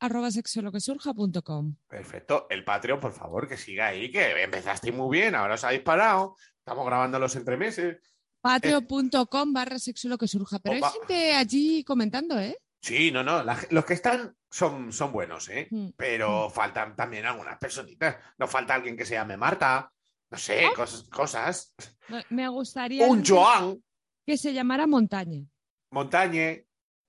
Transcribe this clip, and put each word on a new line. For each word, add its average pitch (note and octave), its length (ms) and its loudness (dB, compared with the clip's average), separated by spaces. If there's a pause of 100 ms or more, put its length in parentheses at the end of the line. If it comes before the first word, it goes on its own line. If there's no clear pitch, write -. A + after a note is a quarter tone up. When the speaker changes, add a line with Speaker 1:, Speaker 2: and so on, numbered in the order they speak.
Speaker 1:
arroba A#3+ 320 -2
sexo A3+ 260 -4
y A3 60 -4
lo G3+ 80 -6
que G3+ 80 -4
surja C#4 340 -4
punto F#3 300 0
com. D3+ 320 -4 (100)
Speaker 2:
Perfecto. - 640 -4
El F#2+ 140 -4
Patreon, A#2 340 0
por A#2+ 140 -6
favor, F2+ 340 -6
que C3+ 100 -10
siga G#2 320 -4
ahí, G2+ 220 -4
que A#2+ 320 2
empezaste F#2+ 480 -2
muy C3 280 0
bien, G3+ 180 2
ahora G#2 180 0
os A2+ 80 -6
habéis C3 200 0
parado. F#3+ 520 4 (240)
Estamos B2 260 -6
grabando B2+ 360 2
los C3 160 0
entremeses. E3+ 640 -2 (420)
Speaker 1:
Patreon C4 480 2
punto C4 380 2
com C#4+ 260 0
barra B3+ 260 -2
sexo B3 300 -8
y - 20 -2
lo B3 80 -2
que A3+ 80 0
surja. G3 320 -2
Pero G#3 160 -2
hay B3+ 80 0
Speaker 2:
Opa. C#4+ 80 4
Speaker 1:
gente F4 440 0
allí C#4+ 500 2
comentando, B3+ 560 0
¿eh? A#3+ 180 -4 (220)
Speaker 2:
Sí, D3 320 2
no, B2+ 100 0
no, C#3+ 220 2
la A#2 100 0
ge-, - 160 -8
los D#3+ 140 4
que F3 100 0
están A#3+ 400 0 (160)
son, C#3 420 -2
son C#3+ 200 -4
buenos, E2 360 -6
¿eh? B2+ 220 -8
Speaker 1:
Mm. G#3 260 -6
Speaker 2:
Pero G#2+ 520 0
Speaker 1:
Mm. - 20 -6
Speaker 2:
faltan G#2+ 460 -4
también A2 280 -6
algunas A2 340 -6
personitas. C3+ 580 -6 (220)
Nos B2+ 120 -2
falta C3 240 0
alguien A#2+ 220 -4
que B2+ 80 -6
se A2 100 -6
llame G#2+ 220 -4
Marta, C3+ 560 2 (360)
no - 100 -14
sé, G#2+ 280 2
Speaker 1:
Ah. A#4 80 4
Speaker 2:
cos-, - 340 -6
cosas. C#3 640 -4 (360)
Speaker 1:
Me, A#3 220 -10
me B3+ 180 -2
gustaría B3+ 580 0
Speaker 2:
Un A#3 160 6
Speaker 1:
que F#3 100 4
Speaker 2:
Joan. F#3+ 480 6 (460)
Speaker 1:
que D4 100 0
se D4 160 -2
llamara C4 360 2
Montañe. F#3+ 580 2 (460)
Speaker 2:
Montañe. D#3+ 760 0 (420)